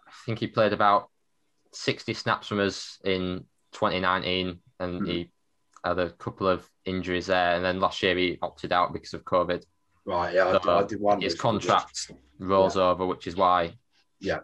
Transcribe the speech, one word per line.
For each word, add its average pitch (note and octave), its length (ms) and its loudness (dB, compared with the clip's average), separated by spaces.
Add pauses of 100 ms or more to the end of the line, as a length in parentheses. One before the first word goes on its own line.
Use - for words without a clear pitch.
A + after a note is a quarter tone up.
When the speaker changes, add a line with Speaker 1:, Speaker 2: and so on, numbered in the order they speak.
Speaker 1:
I - 60 -20 (140)
think A2+ 120 -4
he - 80 -4
played G#2+ 260 2
about G#2 360 4 (640)
sixty - 420 -4
snaps - 320 -2
from G#2 140 -2
us - 440 -4
in F#2 400 -2 (280)
twenty F#2 280 0
nineteen, F#2 600 -2 (180)
and F2+ 220 -6
Speaker 2:
Mm-hmm. G2 60 -4
Speaker 1:
he E2+ 240 -4 (540)
had F2 140 -2
a F2 120 -2
couple - 380 -6
of F2+ 200 -2 (160)
injuries F2+ 420 -4
there. F2+ 300 2
And F2+ 80 -2
then F#2 160 0
last F#2 220 -2
year F2+ 140 4
he F2+ 260 0
opted - 300 -6
out F2+ 200 2
because - 200 -12
of E2+ 120 -12
covid. F2 400 0 (400)
Speaker 2:
Right, F2 300 -2
yeah, F#2 120 4
I, F#2+ 160 2
Speaker 1:
So F2 160 4
Speaker 2:
I G2+ 60 4
did G2+ 160 -6
wonder G2+ 240 2
Speaker 1:
his F2+ 100 -2
Speaker 2:
if - 60 -12
he C3+ 80 0
was G2+ 160 0
Speaker 1:
contract - 480 0 (260)
rolls F#2+ 380 4
Speaker 2:
Yeah. F#2+ 80 4
Speaker 1:
over, F2+ 220 2
which - 200 -4
is E2+ 100 -8
why F2+ 380 2 (460)
Speaker 2:
Yeah. F2 240 -4